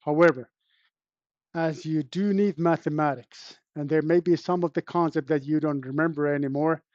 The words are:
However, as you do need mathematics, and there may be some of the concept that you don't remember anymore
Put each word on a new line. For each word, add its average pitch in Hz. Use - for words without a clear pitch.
However, 151
as 165
you 156
do 190
need 202
mathematics, 151
and 147
there 156
may 165
be 175
some 180
of 160
the 175
concept 160
that 147
you 151
don't 147
remember 147
anymore 143